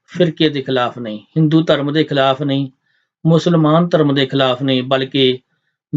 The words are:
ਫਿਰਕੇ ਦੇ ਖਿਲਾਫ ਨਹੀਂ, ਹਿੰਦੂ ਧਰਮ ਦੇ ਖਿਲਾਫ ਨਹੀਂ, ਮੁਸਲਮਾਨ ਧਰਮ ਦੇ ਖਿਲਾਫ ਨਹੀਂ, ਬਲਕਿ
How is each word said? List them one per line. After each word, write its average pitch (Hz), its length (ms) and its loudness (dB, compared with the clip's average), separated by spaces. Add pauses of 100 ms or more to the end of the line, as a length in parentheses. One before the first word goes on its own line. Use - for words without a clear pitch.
ਫਿਰਕੇ 165 440 0
ਦੇ 143 140 -6
ਖਿਲਾਫ 123 360 -4
ਨਹੀਂ, 107 220 -10
ਹਿੰਦੂ 160 420 0
ਧਰਮ 143 300 0
ਦੇ 156 120 0
ਖਿਲਾਫ 139 380 0
ਨਹੀਂ, 139 280 -2 (560)
ਮੁਸਲਮਾਨ 165 640 2
ਧਰਮ 156 260 2
ਦੇ 139 120 0
ਖਿਲਾਫ 131 360 -2
ਨਹੀਂ, 131 200 0
ਬਲਕਿ 135 560 0 (580)